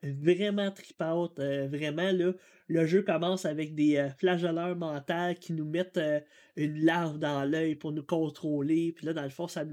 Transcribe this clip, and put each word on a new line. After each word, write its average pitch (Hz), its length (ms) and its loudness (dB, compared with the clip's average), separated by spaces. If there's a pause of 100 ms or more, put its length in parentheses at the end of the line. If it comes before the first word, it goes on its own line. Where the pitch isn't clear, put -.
vraiment 180 680 0
tripante, 170 680 -4
euh, 139 280 -2
vraiment, 151 460 -2
là, 180 220 2 (340)
le 165 160 2
jeu 175 180 4
commence 180 440 0
avec 156 280 -4
des, 151 220 4
euh, 143 140 2
flageoleurs 175 640 0
mentales 170 640 -2
qui - 140 -8
nous 156 120 -4
mettent, 170 320 -2
euh, 151 240 2 (360)
une 151 280 0
larve 165 340 4
dans 147 260 0
l'œil 156 320 0
pour 151 160 -6
nous 151 100 -4
contrôler, 160 880 0
puis 151 140 -10
là, 160 60 -2
dans 160 100 -4
le 139 80 -6
fond, 170 180 -8
ça, 160 240 -6